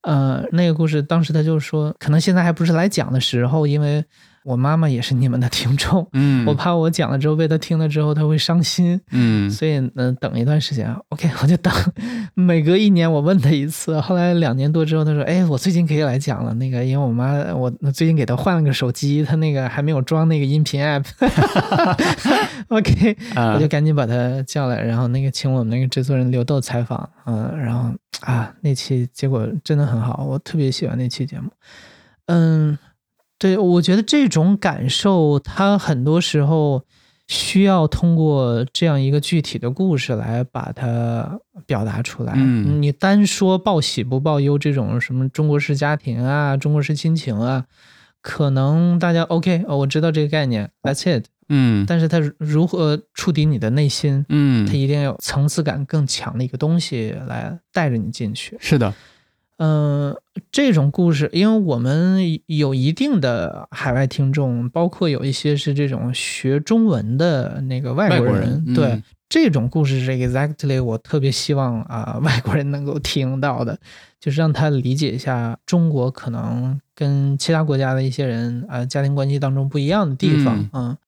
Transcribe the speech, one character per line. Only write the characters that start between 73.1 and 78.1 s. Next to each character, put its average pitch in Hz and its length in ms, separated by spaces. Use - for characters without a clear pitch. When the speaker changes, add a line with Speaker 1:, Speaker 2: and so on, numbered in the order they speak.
Speaker 1:
到 127 240
的， 113 160
就 - 100
是 143 120
让 160 100
他 151 180
理 131 240
解 143 180
一 120 60
下 117 480
中 165 240
国 131 220
可 - 180
能 120 480
跟 139 440
其 - 160
他 160 100
国 147 140
家 131 160
的 131 100
一 131 80